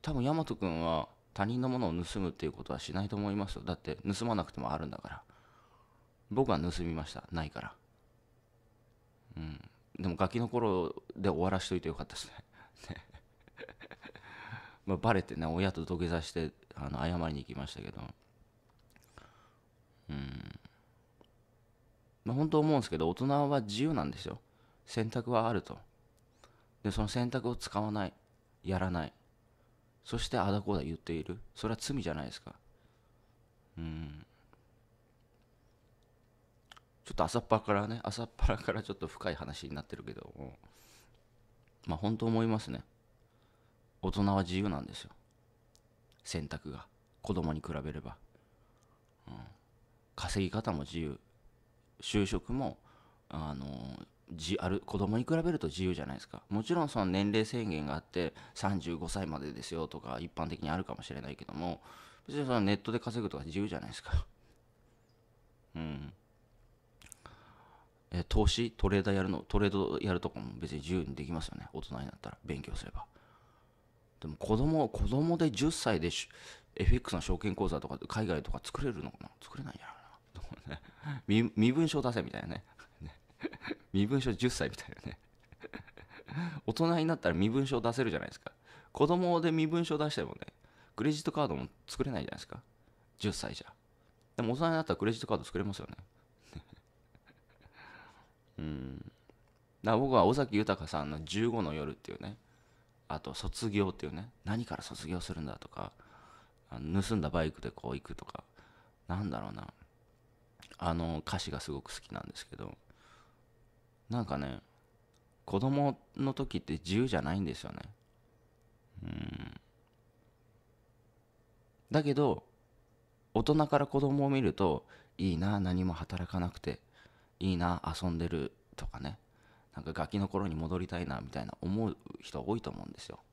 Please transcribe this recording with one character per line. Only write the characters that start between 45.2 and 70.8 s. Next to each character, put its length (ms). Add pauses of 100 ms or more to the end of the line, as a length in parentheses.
選 240
択 220
が。 160 (340)
子 140
供 180
に 80
比 120 (100)
べ 100
れ 80
ば。 160 (1120)
う 60
ん。 20 (840)
稼 280
ぎ 60
方 220
も 120
自 140
由。 200 (840)
就 240
職 280
も、 260 (500)
あ 260
の、 120 (640)
じ-、 280
あ 80
る、 160
子 140
供 200
に 60
比 180
べ 100
る 60
と 100
自 140
由 120
じ 80
ゃ 40
な 60
い 40
で 40
す 80
か。 200
も 140
ち 120
ろ 100
ん、 40
そ 120
の、 60
年 220
齢 180
制 180
限 220
が 80
あ 40
っ 40
て、 320 (200)
三 260
十 160
五 120
歳 180
ま 120
で 140
で 100
す 100
よ 160
と 120
か、 200
一 120
般 160
的 140
に 80
あ 60
る 80
か 100
も 80
し 120
れ 60
な 100
い 60
け 80
ど 100
も、 260 (460)
別 120
に 80
そ 60
の、 80
ネ 140
ッ 20
ト 160
で 80
稼 220
ぐ 60
と 100
か 60
自 140
由 100
じ 60
ゃ 60
な 60
い 20
で 60
す 80
か。 240 (1500)
う 40
ん。 340 (2000)
え、 180
投 180
資、 240
ト 180
レ 120
ー 20
ダ 100
ー 20
や 80
る 60
の、 100 (100)
ト 100
レ 100
ー 20
ド 300
や 120
る 80
と 100
か 100
も 160
別 160
に 60
自 140